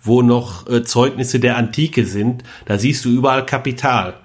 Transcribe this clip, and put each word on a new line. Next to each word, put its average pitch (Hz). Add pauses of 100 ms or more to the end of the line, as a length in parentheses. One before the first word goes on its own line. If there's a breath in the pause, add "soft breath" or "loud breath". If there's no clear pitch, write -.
wo 120
noch, 120
äh, 120
Zeugnisse 127
der 120
Antike 120
sind, 107 (220 loud breath)
da 101
siehst 131
du 123
überall 131
Kapital. 123